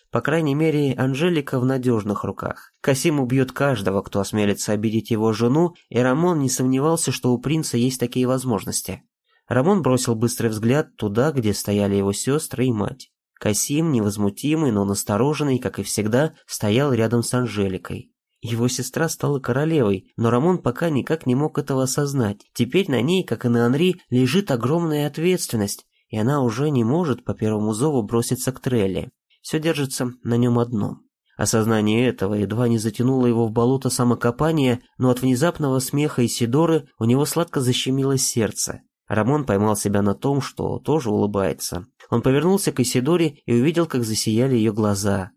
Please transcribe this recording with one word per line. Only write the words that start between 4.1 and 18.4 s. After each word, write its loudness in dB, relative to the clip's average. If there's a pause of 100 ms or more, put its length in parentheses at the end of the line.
осмелится -2
обидеть -2
его 2
жену, 2 (140)
и -2
Рамон 2
не 0
сомневался, 0
что 0
у 2
принца -2
есть 0
такие 0
возможности. -4 (460)
Рамон 2
бросил 2
быстрый 0
взгляд 0
туда, 0
где 0
стояли 0
его 2
сестры -2
и 2
мать. -6 (240)
Касим, 0
невозмутимый, 0
но 2
настороженный, 0
как -4
и -6
всегда, 0 (120)
стоял 0
рядом 2
с -4
Анжеликой. -4 (300)